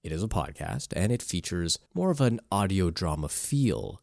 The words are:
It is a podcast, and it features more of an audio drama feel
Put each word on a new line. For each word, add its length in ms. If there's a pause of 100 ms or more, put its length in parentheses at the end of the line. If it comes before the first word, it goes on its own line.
It 100
is 100
a 60
podcast, 680
and 160
it 120
features 560 (160)
more 160
of 100
an 200 (120)
audio 380
drama 380
feel 760